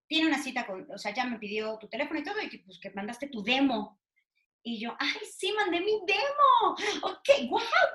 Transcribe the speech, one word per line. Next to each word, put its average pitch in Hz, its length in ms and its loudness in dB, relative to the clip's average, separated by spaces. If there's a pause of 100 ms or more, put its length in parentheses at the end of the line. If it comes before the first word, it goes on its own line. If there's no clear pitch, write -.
Tiene 320 220 2
una 285 140 0
cita 247 240 -6
con, 190 260 -10
o 196 60 -12
sea, 208 160 -6
ya 254 100 -2
me 240 140 -6
pidió 214 400 -4
tu 208 100 -16
teléfono 294 320 -4
y 294 40 -6
todo, 415 180 -4
y - 80 -8
que, - 80 -14
pues, - 200 -20
que 196 120 -14
mandaste 233 380 -8
tu 220 140 -8
demo". 247 540 0 (680)
Y 233 160 -6
yo, 233 200 -6
"Ay, 285 160 -2 (240)
sí, 392 180 -2
mandé 359 240 0
mi 427 260 2
demo. 523 680 4 (280)
Ok, 381 440 2
guau, 370 160 2 (300)